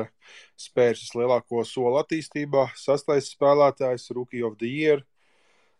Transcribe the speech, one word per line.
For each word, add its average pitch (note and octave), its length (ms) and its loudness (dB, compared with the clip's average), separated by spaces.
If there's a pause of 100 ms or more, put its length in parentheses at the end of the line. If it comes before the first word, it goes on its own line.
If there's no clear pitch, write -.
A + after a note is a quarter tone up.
(580)
spērs - 500 0
vislielāko A#2+ 540 -2
soli B2+ 400 0
attīstībā? D3 720 -2
Sastais C#3+ 640 -2
spēlētājs, C#3 800 2
Rookie B2 260 -8
of G#2+ 140 -6
the A#2 120 -6
Year. D3 360 0 (760)